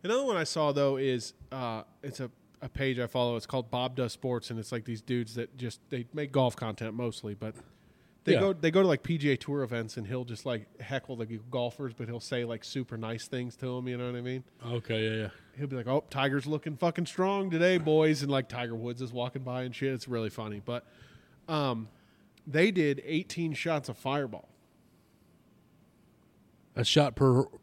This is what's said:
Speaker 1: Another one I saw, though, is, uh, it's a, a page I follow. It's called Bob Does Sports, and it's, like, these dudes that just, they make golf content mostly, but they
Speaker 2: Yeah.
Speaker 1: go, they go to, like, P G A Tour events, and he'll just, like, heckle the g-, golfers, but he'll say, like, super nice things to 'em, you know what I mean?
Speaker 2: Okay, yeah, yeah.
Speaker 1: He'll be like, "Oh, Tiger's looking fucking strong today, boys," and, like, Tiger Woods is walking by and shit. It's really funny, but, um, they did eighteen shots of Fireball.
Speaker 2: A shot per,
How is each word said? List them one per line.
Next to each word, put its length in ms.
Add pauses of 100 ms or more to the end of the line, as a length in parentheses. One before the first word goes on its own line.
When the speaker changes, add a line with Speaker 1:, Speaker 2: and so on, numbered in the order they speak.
Speaker 1:
Another 200
one 120
I 80
saw, 260
though, 260
is, 380 (160)
uh, 320 (220)
it's 160
a, 100 (320)
a 60
page 320
I 80
follow. 260
It's 120
called 220
Bob 280
Does 160
Sports, 380
and 100
it's, 100
like, 140
these 180
dudes 320
that 220
just, 240 (100)
they 240
make 160
golf 240
content 400
mostly, 400
but 220 (680)
they 120
Speaker 2:
Yeah. 40
Speaker 1:
go, 140
they 180
go 120
to, 40
like, 160
P 160
G 140
A 40
Tour 280
events, 320
and 100
he'll 180
just, 220
like, 340
heckle 360
the 100
g-, 140 (100)
golfers, 440
but 120
he'll 140
say, 240
like, 180
super 340
nice 300
things 300
to 200
'em, 120
you 80
know 160
what 40
I 40
mean? 240 (200)
Speaker 2:
Okay, 380
yeah, 200
yeah. 60 (300)
Speaker 1:
He'll 80
be 80
like, 140
"Oh, 220
Tiger's 360
looking 300
fucking 300
strong 440
today, 280
boys," 440
and, 80
like, 180
Tiger 280
Woods 260
is 100
walking 300
by 220
and 100
shit. 180
It's 140
really 240
funny, 340
but, 220 (640)
um, 400 (580)
they 240
did 340
eighteen 480
shots 360
of 100
Fireball. 500 (2250)
Speaker 2:
A 80
shot 320
per, 260 (200)